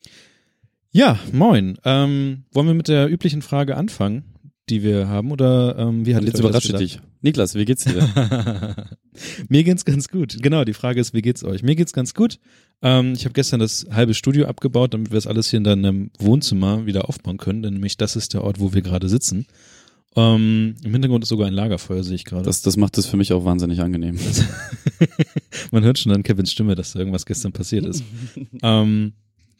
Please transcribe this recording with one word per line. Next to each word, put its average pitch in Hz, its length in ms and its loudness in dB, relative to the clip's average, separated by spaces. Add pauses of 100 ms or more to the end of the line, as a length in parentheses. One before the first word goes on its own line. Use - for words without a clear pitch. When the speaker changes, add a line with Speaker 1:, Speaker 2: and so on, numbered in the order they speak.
(920)
Speaker 1:
Ja, 170 260 6 (140)
moin. 117 520 4
Ähm, 139 680 0
wollen 143 140 2
wir 165 80 4
mit 160 140 -2
der 147 240 4
üblichen 151 300 -2
Frage 139 340 -2
anfangen, 139 480 -4 (460)
die 107 120 0
wir 101 260 0
haben, 104 220 -2
oder, 127 480 2
ähm, 117 280 0
wie 123 80 2
hat 110 80 2
Speaker 2:
Und 110 60 0
Speaker 1:
euch 113 40 0
Speaker 2:
jetzt - 20 0
Speaker 1:
das 107 60 0
Speaker 2:
überrasche 110 280 2
Speaker 1:
gedacht? 95 140 0
Speaker 2:
dich. - 180 -6 (200)
Niklas, 131 340 0
wie 104 120 0
geht's 127 180 0
dir? 156 240 2
Speaker 1:
<laughs> 107 1400 -6
Mir 147 160 6
geht's 180 200 2
ganz 139 240 0
gut. 143 340 -4
Genau, 147 220 2
die 110 100 -2
Frage 123 260 -2
ist, 117 140 -2
wie 107 80 0
geht's 123 220 -2
euch? 98 180 -6
Mir 143 140 2
geht's 170 160 0
ganz 123 220 -4
gut. 226 240 0 (440)
Ähm, 127 320 4
ich 120 100 -6
hab 123 100 -6
gestern 131 260 0
das - 300 -2
halbe 113 240 2
Studio 143 320 2
abgebaut, 123 480 0
damit 110 160 -4
wir 107 60 0
das 107 100 -2
alles 110 240 -2
hier 117 80 2
in 104 60 0
deinem 98 540 2
Wohnzimmer 104 680 2
wieder 98 220 -2
aufbauen 95 300 -6
können, 107 240 -4
denn 104 120 -4
nämlich 98 220 -4
das 107 200 -2
ist - 180 -6
der 101 100 -4
Ort, 98 160 -2
wo 95 140 0
wir 95 80 2
gerade 90 260 -2
sitzen. 101 380 -2 (680)
Ähm, 110 680 4
im 107 100 -6
Hintergrund 123 320 2
ist - 60 -8
sogar 107 160 0
ein 95 80 -2
Lagerfeuer, 95 480 -2
sehe 90 140 -4
ich - 80 -8
gerade. 90 200 -6
Speaker 2:
Das, 90 180 -2
das 98 140 2
macht 101 220 2
es 98 80 2
für 98 100 -2
mich 98 160 2
auch 90 120 2
wahnsinnig 87 360 0
angenehm. 87 380 -4 (800)
Speaker 1:
<laughs> - 720 -2
Man 113 140 4
hört 123 140 4
schon 104 140 2
an 98 100 2
Kevins 95 300 0
Stimme, 107 220 0
dass 87 180 -8
da 95 60 -10
irgendwas 92 280 -4
gestern - 260 -6
passiert 95 340 -4
ist. 123 220 -6
Speaker 2:
<laughs> 120 540 -14
Speaker 1:
Ähm, 107 500 2 (480)